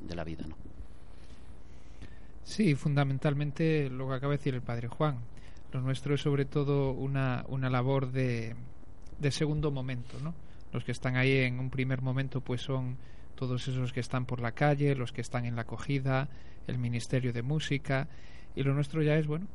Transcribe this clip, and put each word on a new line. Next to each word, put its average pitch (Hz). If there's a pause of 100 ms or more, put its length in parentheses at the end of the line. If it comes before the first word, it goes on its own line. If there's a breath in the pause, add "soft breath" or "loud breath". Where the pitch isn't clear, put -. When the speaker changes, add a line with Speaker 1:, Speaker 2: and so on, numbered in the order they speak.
Speaker 1:
de -
la 85
vida, 80
¿no? 78 (1900 loud breath)
Speaker 2:
Sí, 185
fundamentalmente 143
lo 131
que 135
acaba 139
de 143
decir 139
el 123
padre 117
Juan. 143 (520 loud breath)
Lo 131
nuestro 131
es 143
sobre 143
todo 143
una, 131
una 131
labor 131
de, 120 (640)
de 143
segundo 151
momento, 127
¿no? 160 (400 loud breath)
Los 123
que -
están 127
ahí 131
en 127
un 131
primer 131
momento, 131
pues, 123
son 131 (380 loud breath)
todos 123
esos 127
que -
están 127
por 120
la 120
calle, 143
los 123
que -
están 120
en 120
la 117
acogida, 135 (380 loud breath)
el 123
ministerio 120
de 120
música, 139 (480 loud breath)
y -
lo 139
nuestro 147
ya 151
es, 156
bueno, 160